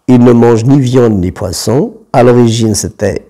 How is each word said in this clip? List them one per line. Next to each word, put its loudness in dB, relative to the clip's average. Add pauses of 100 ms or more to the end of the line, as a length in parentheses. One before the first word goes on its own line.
il 2
ne 4
mange 2
ni 2
viande 0
ni -4
poisson. -6 (180)
À 0
l'origine, 0
c'était -6